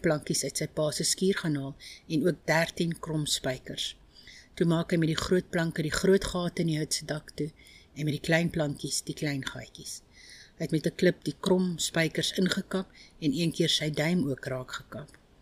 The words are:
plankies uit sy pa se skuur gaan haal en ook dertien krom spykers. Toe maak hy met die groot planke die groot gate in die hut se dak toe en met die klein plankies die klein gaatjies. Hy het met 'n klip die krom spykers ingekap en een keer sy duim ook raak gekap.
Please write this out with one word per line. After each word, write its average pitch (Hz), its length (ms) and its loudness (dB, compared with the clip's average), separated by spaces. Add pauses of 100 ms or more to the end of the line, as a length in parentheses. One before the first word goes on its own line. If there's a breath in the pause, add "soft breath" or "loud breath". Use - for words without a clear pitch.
plankies 160 400 0
uit - 160 -6
sy 151 80 0
pa 151 240 0
se 165 160 -2
skuur 190 320 2
gaan 151 160 0
haal 135 160 -4 (400 loud breath)
en 156 140 2
ook 156 240 2
dertien 165 420 2 (140)
krom 156 180 -2
spykers. - 720 -4 (600 loud breath)
Toe 170 140 2
maak 170 240 2
hy 170 80 4
met 160 140 2
die - 80 -2
groot 185 320 2
planke 165 320 0
die 147 80 -4
groot 190 400 4
gate 175 260 -2
in 165 140 2
die - 80 0
hut - 160 -2
se 151 100 -10
dak 151 300 -8
toe 147 100 -4 (460 loud breath)
en 151 100 -4
met 147 140 0
die - 100 -10
klein 165 240 4
plankies 143 560 -2
die 147 80 -6
klein 143 320 -4
gaatjies. - 540 -12 (560 loud breath)
Hy 165 80 -2
het - 100 -2
met 151 100 -2
'n 160 140 -2
klip 175 240 4
die 147 160 -2
krom 185 380 4
spykers - 600 0
ingekap 190 500 0 (320 loud breath)
en 151 120 2
een 165 200 0
keer 165 200 2
sy 151 180 0
duim 151 380 2
ook 131 180 -6
raak 127 240 -6
gekap. - 460 -12 (260)